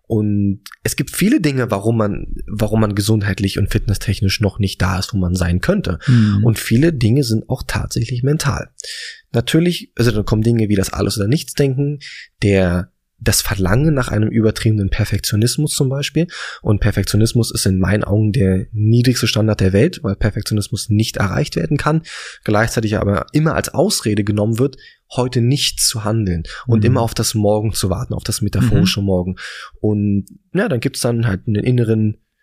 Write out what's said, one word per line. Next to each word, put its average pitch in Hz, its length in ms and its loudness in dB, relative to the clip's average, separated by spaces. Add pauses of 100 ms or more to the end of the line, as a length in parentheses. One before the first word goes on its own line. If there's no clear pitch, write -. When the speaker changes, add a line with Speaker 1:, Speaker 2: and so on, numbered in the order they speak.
Speaker 1:
und 101 560 0 (220)
es - 120 -2
gibt - 200 -4
viele 220 260 2
Dinge, 131 300 0
warum 107 260 0
man, 104 380 -2 (120)
warum 107 340 0
man 104 140 2
gesundheitlich 101 640 0
und 104 120 0
fitnesstechnisch - 720 0
noch 101 180 0
nicht 101 220 -2
da 92 180 0
ist, - 140 -6
wo 104 40 0
man 90 180 0
sein 90 240 0
könnte. 165 380 -2 (100)
Speaker 2:
Mhm. 107 380 4
Speaker 1:
Und 113 140 2
viele 147 340 2
Dinge 120 300 2
sind 110 260 -2
auch - 180 -6
tatsächlich 117 560 -4
mental. 143 460 -2 (640)
Natürlich, 165 640 0
also 117 140 2
dann 104 140 0
kommen 107 180 2
Dinge 113 260 2
wie 104 60 2
das 95 180 0
Alles- 98 240 -2
oder 101 100 -2
Nichts-Denken, 143 720 0 (420)
der, 92 500 2 (280)
das 113 220 0
Verlangen 110 540 2
nach 127 140 -2
einem 107 200 0
übertriebenen 107 640 2
Perfektionismus 110 840 0
zum 135 160 0
Beispiel. 143 380 -2 (340)
Und 104 200 0
Perfektionismus 107 680 2
ist - 140 -2
in 95 140 2
meinen 92 240 2
Augen 107 280 2
der 95 400 2
niedrigste 117 560 2
Standard 107 320 0
der 95 140 2
Welt, 135 300 2
weil 98 120 -2
Perfektionismus 104 760 -2
nicht 107 280 2
erreicht 104 380 -2
werden 160 220 -2
kann, 160 260 0 (400)
gleichzeitig 110 540 0
aber 101 360 0
immer 151 220 2
als 95 140 -4
Ausrede 117 540 0
genommen 107 360 0
wird, 131 180 -2 (380)
heute 123 260 0
nicht 127 380 0
zu - 240 -2
handeln 101 400 0 (240)
und 117 140 4
Speaker 2:
Mhm. 110 60 2
Speaker 1:
immer 127 140 4
auf 117 140 -2
das - 180 -2
Morgen 107 400 0
zu - 160 -2
warten, 113 240 -4
auf - 120 -8
das - 160 -6
metaphorische 101 580 2
Speaker 2:
Mhm. 101 60 0
Speaker 1:
Morgen. 92 300 0 (440)
Und 104 460 0 (280)
ja, 196 140 0
dann 120 140 -2
gibt's - 180 -4
dann 117 260 0
halt - 220 -2
einen 104 160 0
inneren 110 540 2 (260)